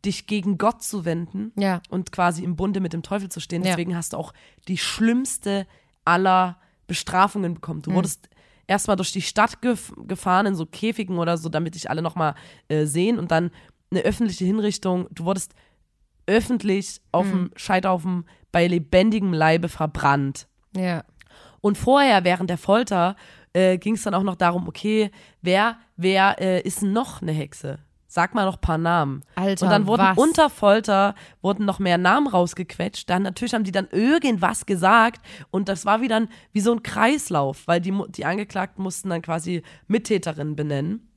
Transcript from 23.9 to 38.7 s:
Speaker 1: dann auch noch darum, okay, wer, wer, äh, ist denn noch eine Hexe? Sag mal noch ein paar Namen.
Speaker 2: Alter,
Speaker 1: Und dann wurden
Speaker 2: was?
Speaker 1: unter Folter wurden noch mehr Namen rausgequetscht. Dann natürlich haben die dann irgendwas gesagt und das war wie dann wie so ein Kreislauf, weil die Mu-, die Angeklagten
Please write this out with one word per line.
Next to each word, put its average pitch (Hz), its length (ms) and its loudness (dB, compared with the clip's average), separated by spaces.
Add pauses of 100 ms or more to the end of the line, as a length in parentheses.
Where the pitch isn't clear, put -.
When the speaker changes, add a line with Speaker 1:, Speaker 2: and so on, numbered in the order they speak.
Speaker 1:
dann 202 100 -2
auch 190 100 2
noch 190 120 -2
darum, 175 320 0
okay, 208 440 -2 (300)
wer, 202 360 2 (200)
wer, 190 420 2
äh, 185 220 0
ist - 200 -6
denn 196 120 0
noch 247 280 -4
eine 170 120 -4
Hexe? 147 460 -8 (280)
Sag 175 280 -2
mal 208 100 2
noch 185 120 -2
ein - 40 -12
paar 160 160 0
Namen. 160 460 0 (120)
Speaker 2:
Alter, 190 300 -2
Speaker 1:
Und 190 60 4
dann 202 160 4
wurden 202 140 2
Speaker 2:
was? 190 160 4
Speaker 1:
unter 311 320 4
Folter 202 680 2 (260)
wurden 196 240 0
noch 190 140 -2
mehr 180 180 2
Namen 208 300 4
rausgequetscht. 185 840 -2
Dann 185 140 0
natürlich 202 300 -4
haben 220 100 0
die 190 80 -2
dann 190 180 -2
irgendwas 233 760 2
gesagt 214 560 4 (280)
und 190 200 -2
das 190 160 -4
war 214 160 2
wie 254 80 -2
dann 220 180 2 (240)
wie 214 80 0
so 226 140 4
ein 233 100 -2
Kreislauf, 208 840 0
weil 175 120 2
die 180 120 -4
Mu-, 196 160 -4
die - 180 -10
Angeklagten 190 580 -6